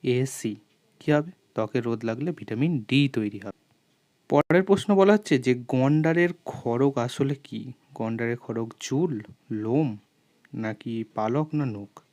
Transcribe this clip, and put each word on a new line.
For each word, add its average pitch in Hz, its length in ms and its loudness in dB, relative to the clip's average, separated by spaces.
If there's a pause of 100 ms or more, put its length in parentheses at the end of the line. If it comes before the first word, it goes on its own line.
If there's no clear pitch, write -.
এ, 127 240 0
সি। 110 300 -6 (420)
কী - 140 0
হবে? 151 180 2 (240)
ত্বকে 113 260 -2
রোদ 117 240 -4
লাগলে 123 280 -4
ভিটামিন 123 560 -2
ডি 139 200 4
তৈরি 104 300 -4
হবে। 101 220 -14 (680)
পরের 160 340 4
প্রশ্ন 196 320 2
বলা 196 180 8
হচ্ছে 208 260 2
যে 123 300 0
গন্ডারের 156 640 4 (140)
খড়গ 131 540 0
আসলে 135 360 -2
কি? 123 380 -12 (220)
গন্ডারের 117 420 -4
খড়গ 113 440 -6
চুল, 139 420 -2 (280)
লোম, 113 460 0 (580)
নাকি 113 500 -6 (100)
পালক, 139 400 -2
না 147 100 0
নখ? 101 380 -10 (100)